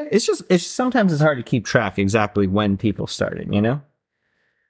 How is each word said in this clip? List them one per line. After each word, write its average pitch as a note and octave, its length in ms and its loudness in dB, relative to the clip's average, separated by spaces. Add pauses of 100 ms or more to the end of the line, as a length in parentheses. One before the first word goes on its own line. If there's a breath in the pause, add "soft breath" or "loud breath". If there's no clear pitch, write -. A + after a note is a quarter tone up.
(120)
It's A3+ 140 2
just, G4+ 240 -2
it's, F3+ 160 2
sometimes B3 460 0
it's D3 100 0
hard D3+ 180 4
to A#2+ 40 -8
keep B2 220 -2
track A2 340 0
exactly G2+ 480 2
when G2 300 0
people G#2+ 300 -2
started, F#2 460 -6
you G#2 80 2
know? C3 200 0 (880)